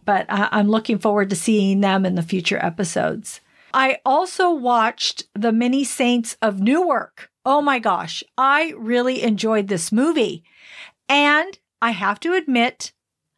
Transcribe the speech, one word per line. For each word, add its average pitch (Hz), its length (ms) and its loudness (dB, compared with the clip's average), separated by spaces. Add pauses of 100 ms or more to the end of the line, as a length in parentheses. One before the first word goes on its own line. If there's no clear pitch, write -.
but 196 240 0
I, 202 240 0
I'm 208 160 2
looking 220 300 0
forward 208 320 0
to 196 60 -2
seeing 196 440 2
them 190 240 2
in 180 120 0
the 175 60 0
future 170 400 -2
episodes. - 800 -4 (320)
I 262 320 0
also 359 480 2
watched 240 720 -2 (100)
The 220 160 0
Many 247 320 2
Saints 240 580 0
of 202 200 0
Newark. 277 680 0 (160)
Oh 277 140 4
my 285 180 0
gosh, 180 440 -2 (160)
I 285 380 2
really 247 460 -2
enjoyed 214 460 0
this 185 220 -4
movie. 247 540 0 (640)
And 294 500 0 (240)
I 233 80 0
have 202 300 -4
to 339 140 -2
admit, 254 580 -2 (460)